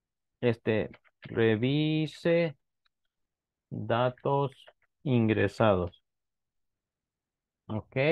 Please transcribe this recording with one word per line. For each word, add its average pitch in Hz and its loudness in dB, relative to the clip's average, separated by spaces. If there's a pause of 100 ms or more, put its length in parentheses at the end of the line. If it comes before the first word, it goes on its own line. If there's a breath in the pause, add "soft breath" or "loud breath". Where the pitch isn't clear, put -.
(420)
Este, 110 -2 (300)
revise 151 0 (1120)
datos 127 -2 (520)
ingresados. 107 2 (1600)
Ok, 107 -8 (160)